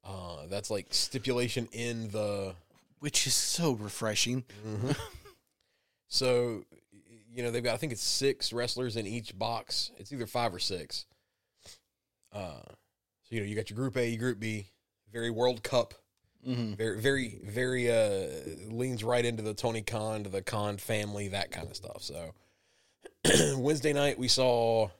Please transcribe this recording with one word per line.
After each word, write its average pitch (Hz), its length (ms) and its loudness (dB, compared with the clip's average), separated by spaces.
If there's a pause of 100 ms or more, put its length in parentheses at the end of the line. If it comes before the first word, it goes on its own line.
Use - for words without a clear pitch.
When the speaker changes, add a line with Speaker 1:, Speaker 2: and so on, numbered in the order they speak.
Speaker 1:
Uh, 87 460 -10
that's, 98 220 -6
like, 117 200 -2
stipulation 120 800 0
in 117 360 -4
the 101 460 -4 (460)
Speaker 2:
Which 147 260 2
is 131 80 2
so - 380 2
refreshing. 110 720 0 (220)
Speaker 1:
Mm-hmm. 110 300 -2
<laughs> - 40 -8 (1080)
So, 123 540 2 (260)
y-, 104 100 -20 (340)
you 120 80 -4
know, 120 80 0
they've 120 120 0
got, 120 120 2
I - 20 -2
think 156 160 -2
it's 107 100 -6
six - 480 2
wrestlers 120 460 -2
in 107 100 -2
each 110 320 -6
box. 113 600 -2
It's - 120 -14
either 123 160 -6
five 120 280 0
or 87 40 -8
six. - 460 -4 (1300)
Uh, 90 320 -8
so, - 680 -18
you 110 60 0
know, 101 60 -2
you 104 80 -4
got 104 140 -4
your 101 80 -8
Group 127 220 -2
A, 117 180 2
Group 113 240 0
B, 107 280 -4 (440)
very 117 160 -2
World 117 340 2
Cup, 123 300 2 (560)
Speaker 2:
Mm-hmm. 120 280 0
Speaker 1:
very, 110 220 0
very, 127 460 2
very, 123 480 2
uh, 92 840 2
leans 123 300 -2
right 123 180 4
into 117 200 0
the 107 100 -2
Tony 113 300 -2
Khan, 107 420 -2
to 98 60 -6
the 95 100 -2
Khan 104 380 -2
family, 104 500 -2
that 95 220 -2
kind 80 180 -8
of - 80 -12
stuff. - 240 -12
So, 80 320 -10 (920)
<clears throat> 139 340 6
Wednesday 147 340 2
night 143 260 4
we 127 100 0
saw 117 600 6 (120)